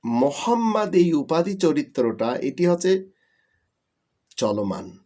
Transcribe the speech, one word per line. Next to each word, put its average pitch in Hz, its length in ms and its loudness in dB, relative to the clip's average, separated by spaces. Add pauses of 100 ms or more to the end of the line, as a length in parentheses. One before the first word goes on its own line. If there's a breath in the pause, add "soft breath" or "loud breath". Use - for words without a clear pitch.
মোহাম্মদ 214 880 0
এই 175 180 6
উপাধি 170 440 0
চরিত্রটা, 127 760 0
এটি 139 300 -2
হচ্ছে 185 440 2 (1300)
চলমান। 98 680 -4